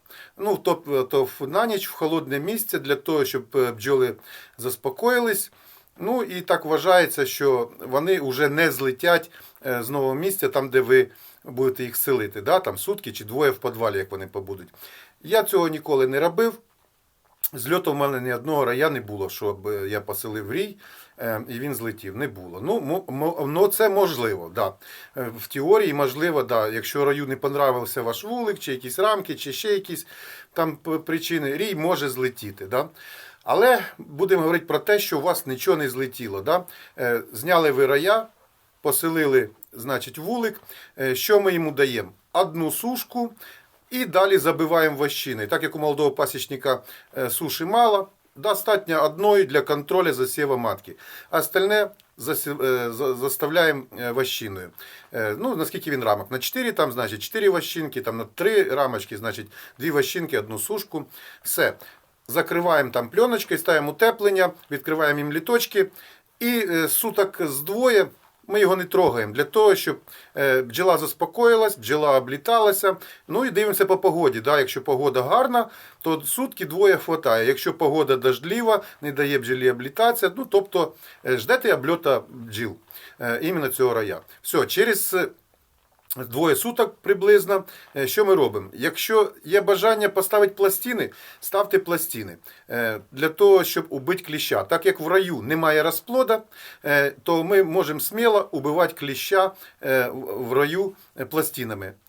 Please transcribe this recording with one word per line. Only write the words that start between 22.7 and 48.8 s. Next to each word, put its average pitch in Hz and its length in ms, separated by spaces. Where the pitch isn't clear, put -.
мо-, 165 260
мо-, 156 400
ну, 170 200
це 214 220
можливо, 120 680
да. 101 180
Е, 120 220
в 104 80
теорії 170 460
можливо, 143 500
да. 113 240
Якщо 113 380
раю 143 220
не 131 80
понравився 135 680
ваш 113 220
вулик, 220 360
чи - 120
якісь 127 280
рамки, 196 360
чи 139 180
ще 208 200
якісь 190 340
там 160 240
п-, 160 200
причини, 156 600
рій 202 180
може 151 340
злетіти, 123 560
да. 127 240
Але 214 400
будемо 175 440
говорити 170 240
про 151 140
те, 208 200
що 175 200
у - 20
вас 170 260
нічого 135 300
не 147 120
злетіло, 120 520
да. 165 220
Е, 120 220
зняли 156 380
ви 135 140
рая, 180 420
поселили, 143 680
значить, 123 440
вулик. 220 440
Е, 131 160
що 208 240
ми 190 140
йому 165 180
даємо? 120 400
Одну 160 380
сушку 240 600
і 254 160
далі 190 320
забиваємо 156 600
вощини. 131 500
Так 160 160
як 156 120
у 156 40
молодого 147 320
пасічника, 135 720
е, 127 120
суші 160 360
мало, 208 420
достатньо 196 680